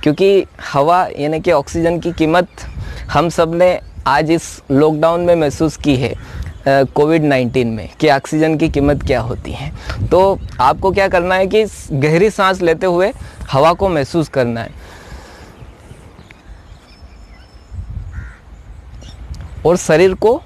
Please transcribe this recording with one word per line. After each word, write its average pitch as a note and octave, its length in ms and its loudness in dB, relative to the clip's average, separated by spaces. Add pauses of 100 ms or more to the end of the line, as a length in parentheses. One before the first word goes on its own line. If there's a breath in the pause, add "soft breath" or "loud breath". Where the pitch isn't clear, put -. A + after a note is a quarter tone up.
क्योंकि F#3+ 420 2 (200)
हवा D#3+ 420 2 (120)
यानी D3+ 220 -2
कि F3 120 0
ऑक्सीजन E3 480 0
की E3+ 120 -4
कीमत E3+ 360 0 (640 loud breath)
हम D3+ 180 2
सब E3 240 -2
ने F3 240 2 (280)
आज D3 240 2
इस - 400 -2
lockdown D#3 500 2
में F3 160 4
महसूस D3+ 400 0
की D3 200 0
है, B2+ 120 -2
अ, - 760 -2 (120)
कोविड D3+ 300 4
नाइनटीन B2+ 440 2
में, A2 220 -8
कि - 200 0
oxygen D#3 460 2
की D#3 120 0
कीमत C#3+ 340 0
क्या B2 200 0
होती - 300 -8
है। D3 180 -10 (380 loud breath)
तो F#3 300 4 (220)
आपको F3+ 320 2
क्या G3 160 2
करना F3+ 260 0
है F#3+ 120 0
कि G#3 180 2 (280)
गहरी D#3 380 2
सांस F#3+ 320 0
लेते E3 240 2
हुए F#3 260 2 (320 loud breath)
हवा D3 280 4
को G3 160 0
महसूस D#3 400 -2
करना A#2+ 320 -2
है - 100 -10 (4000 loud breath)
और F3 120 4
शरीर F3 380 4
को A#3+ 280 2